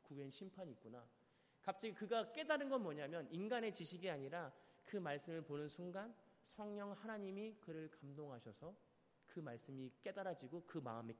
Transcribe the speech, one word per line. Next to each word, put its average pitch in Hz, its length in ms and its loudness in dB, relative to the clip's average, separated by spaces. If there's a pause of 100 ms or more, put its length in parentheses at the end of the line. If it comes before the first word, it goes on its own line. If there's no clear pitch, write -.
그 - 120 -10
후엔 139 160 -4
심판이 185 420 -6
있구나." 117 340 -10 (540)
갑자기 196 320 2
그가 220 400 4
깨달은 294 360 4
건 262 140 6
뭐냐면 151 500 2
인간의 214 420 4
지식이 175 340 -2
아니라 143 460 0 (300)
그 - 120 -2
말씀을 160 460 2
보는 151 260 0
순간 185 460 -4 (300)
성령 208 480 -2
하나님이 208 680 -2
그를 160 300 -4
감동하셔서 139 840 -8 (520)
그 - 140 -4
말씀이 131 520 -4 (100)
깨달아지고 180 600 -2
그 - 140 -4
마음에 117 420 0